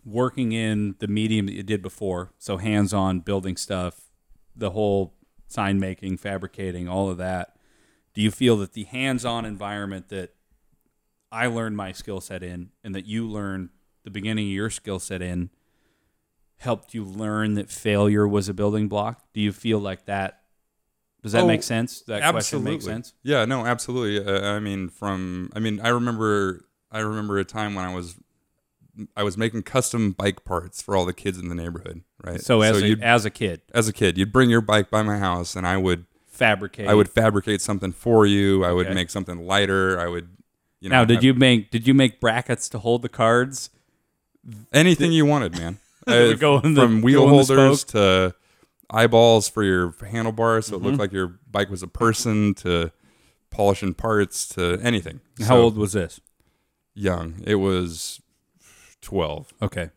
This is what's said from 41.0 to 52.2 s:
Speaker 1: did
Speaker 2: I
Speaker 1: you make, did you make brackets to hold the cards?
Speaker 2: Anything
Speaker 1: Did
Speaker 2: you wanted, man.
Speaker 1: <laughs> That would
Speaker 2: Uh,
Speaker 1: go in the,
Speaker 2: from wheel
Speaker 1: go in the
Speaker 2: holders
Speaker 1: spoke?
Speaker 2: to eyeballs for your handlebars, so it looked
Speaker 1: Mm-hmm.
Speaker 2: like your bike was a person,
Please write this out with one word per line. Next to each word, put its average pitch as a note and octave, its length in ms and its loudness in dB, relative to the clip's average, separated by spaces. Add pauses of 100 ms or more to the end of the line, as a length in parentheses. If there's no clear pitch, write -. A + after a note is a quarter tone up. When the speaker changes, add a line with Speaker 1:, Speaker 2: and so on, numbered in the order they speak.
Speaker 1:
did A#2 140 6
Speaker 2:
I - 20 2
Speaker 1:
you C3 120 6
make, B2 380 4
did A2+ 160 0
you C3+ 80 6
make C3 240 2
brackets A#2 500 -2
to A#2 100 -10
hold A#2 220 0
the A#2+ 80 -8
cards? B2 640 0 (1000)
Speaker 2:
Anything E3+ 380 4
Speaker 1:
Did E3 80 2
Speaker 2:
you D3+ 80 4
wanted, B2 320 0
man. F2 260 -8
Speaker 1:
<laughs> - 220 -20
That A#2+ 220 6
would A2+ 80 4
Speaker 2:
Uh, - 40 -10
Speaker 1:
go C#3+ 200 4
in D#3 160 2
the, C3+ 80 8
Speaker 2:
from A2 180 4
wheel C3 200 6
Speaker 1:
go - 40 8
in C#3 40 8 (180)
the C3+ 80 4
Speaker 2:
holders C3+ 260 6
Speaker 1:
spoke? - 100 -12
Speaker 2:
to F#2 440 4 (540)
eyeballs A2+ 600 6
for A2 140 -4
your F2+ 300 2 (160)
handlebars, A2+ 580 0
so G#2 100 -8
it F2 40 -6
looked G2+ 120 0
Speaker 1:
Mm-hmm. C3+ 80 0
Speaker 2:
like G2 100 -2
your F#2 280 -4 (120)
bike G2+ 180 -2
was F#2 140 -10
a F2+ 40 -14
person, G#2+ 680 2